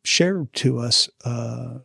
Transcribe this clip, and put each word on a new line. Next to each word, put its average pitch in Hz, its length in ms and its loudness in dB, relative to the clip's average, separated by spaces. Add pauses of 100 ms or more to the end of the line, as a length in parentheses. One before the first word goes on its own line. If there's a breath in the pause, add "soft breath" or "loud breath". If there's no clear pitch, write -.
shared 175 480 2
to 127 260 2
us, 120 320 2 (140)
uh, 120 600 -6